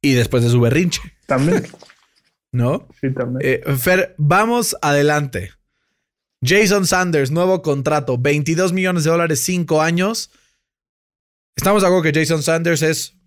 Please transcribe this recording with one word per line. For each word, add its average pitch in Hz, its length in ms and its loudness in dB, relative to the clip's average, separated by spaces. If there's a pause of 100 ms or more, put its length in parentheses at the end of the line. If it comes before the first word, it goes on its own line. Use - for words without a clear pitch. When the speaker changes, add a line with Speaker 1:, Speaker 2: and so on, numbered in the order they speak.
Speaker 1:
Y 139 120 2
después 120 300 2
de 120 60 2
su 120 120 4
berrinche. 147 400 0 (240)
Speaker 2:
También. 143 380 0 (440)
Speaker 1:
<laughs> - 460 -20
¿No? 123 340 -2 (140)
Speaker 2:
Sí, 139 120 -2
también. 127 280 -6
Speaker 1:
Eh, 131 360 -2
Fer, 180 400 0
vamos 208 640 0
adelante. 143 680 0 (920)
Jason 196 400 2
Sanders, 165 460 0
nuevo 180 300 0
contrato, 139 560 -2
veintidós 151 560 0
millones 185 320 -2
de 160 60 2
dólares, 165 300 0
cinco 165 400 0
años. 180 480 -2 (1300)
Estamos 202 260 2
de 190 60 4
acuerdo 180 240 2
que 147 80 0
Jason 160 240 -2
Sanders 165 380 0
es, 160 460 -4